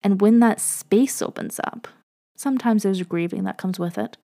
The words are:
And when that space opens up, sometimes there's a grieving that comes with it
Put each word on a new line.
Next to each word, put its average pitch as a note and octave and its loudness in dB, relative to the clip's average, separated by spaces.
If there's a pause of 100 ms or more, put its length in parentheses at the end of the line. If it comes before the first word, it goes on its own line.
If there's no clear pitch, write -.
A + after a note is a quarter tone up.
And G3 2
when A3+ 6
that A#3 4
space - 0
opens - -8
up, - -10 (500)
sometimes A#3+ 0
there's F#3+ 0
a F3+ -4
grieving F3 -4
that - -6
comes F#3 -4
with F3 -6
it - -8